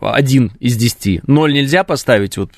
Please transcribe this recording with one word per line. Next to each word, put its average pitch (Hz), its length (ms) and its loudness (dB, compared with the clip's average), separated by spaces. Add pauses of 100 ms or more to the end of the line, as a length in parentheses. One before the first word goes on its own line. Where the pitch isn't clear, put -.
один 127 580 2
из 123 180 -2
десяти. 107 500 -2
Ноль 147 260 2
нельзя 143 300 0
поставить, 110 540 -2
вот 98 200 -8